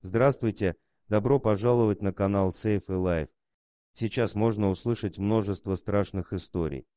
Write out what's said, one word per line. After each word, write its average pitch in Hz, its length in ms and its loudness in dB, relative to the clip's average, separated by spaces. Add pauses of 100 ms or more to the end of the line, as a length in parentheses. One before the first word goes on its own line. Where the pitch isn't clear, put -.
(120)
Здравствуйте, 113 640 0 (320)
добро 107 320 2
пожаловать 110 600 2
на 98 100 -2
канал 98 380 2
Safe 104 360 -2
и - 40 -10
Life. 90 400 0 (640)
Сейчас 113 400 -2
можно 107 340 2
услышать 104 480 -2
множество 101 580 -2
страшных 98 600 -4
историй. 80 500 -4 (120)